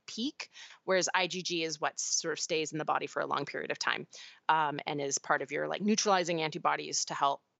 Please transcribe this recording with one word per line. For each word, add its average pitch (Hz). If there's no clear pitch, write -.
peak, -
whereas 180
I 185
G 180
G 170
is 160
what -
sort -
of -
stays 160
in 147
the 151
body 143
for 147
a 143
long 143
period -
of -
time, 117
um, 151
and 147
is 139
part 147
of 139
your, 151
like, 156
neutralizing 185
antibodies 151
to -
help, 143